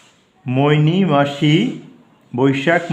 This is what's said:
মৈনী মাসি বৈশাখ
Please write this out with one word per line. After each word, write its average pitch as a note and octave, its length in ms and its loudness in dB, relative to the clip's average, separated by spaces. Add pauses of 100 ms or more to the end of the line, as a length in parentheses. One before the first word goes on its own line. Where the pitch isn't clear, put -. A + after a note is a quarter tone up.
(460)
মৈনী D3+ 520 0 (140)
মাসি C#3+ 420 0 (800)
বৈশাখ C#3 500 0 (100)